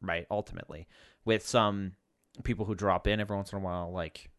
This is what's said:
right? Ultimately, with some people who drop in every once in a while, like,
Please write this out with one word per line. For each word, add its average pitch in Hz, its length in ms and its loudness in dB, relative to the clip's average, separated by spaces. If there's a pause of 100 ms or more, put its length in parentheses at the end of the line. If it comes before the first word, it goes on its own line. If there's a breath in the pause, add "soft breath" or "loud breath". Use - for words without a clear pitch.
right? 85 300 -2
Ultimately, 95 580 -6 (360 soft breath)
with 113 220 4
some 101 460 4 (500)
people 110 220 0
who 107 100 -2
drop 92 320 2
in 104 140 4
every 101 160 -2
once 98 160 -6
in 101 60 -4
a - 20 -6
while, 90 320 -4
like, 85 460 -6